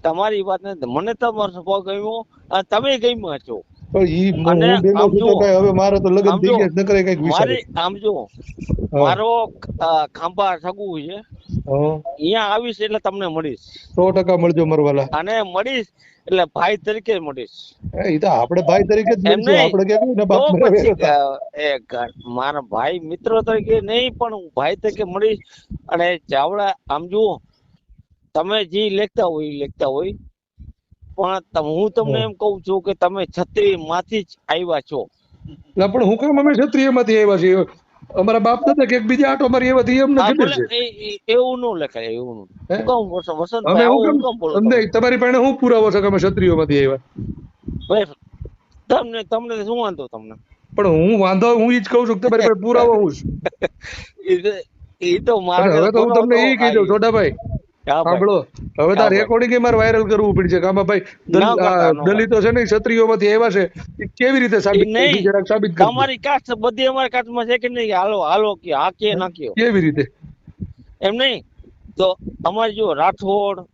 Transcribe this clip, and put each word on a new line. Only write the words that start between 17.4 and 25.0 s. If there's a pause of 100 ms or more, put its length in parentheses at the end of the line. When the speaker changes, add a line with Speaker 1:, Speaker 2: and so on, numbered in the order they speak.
Speaker 2:
એ,
ઈ
તો
આપણે
ભાઈ
તરીકે
જ
Speaker 1:
એમ
Speaker 2:
મળશું.
Speaker 1:
નહીં.
Speaker 2:
આપણે
ક્યાંક
કોઈના
Speaker 1:
તો
Speaker 2:
બાપને
Speaker 1:
પછી,
Speaker 2:
રહેતા.
Speaker 1:
અ, (220)
એ
ઘ-,
મારા
ભાઈ
મિત્ર
તરીકે
નહીં,
પણ
હું
ભાઈ
તરીકે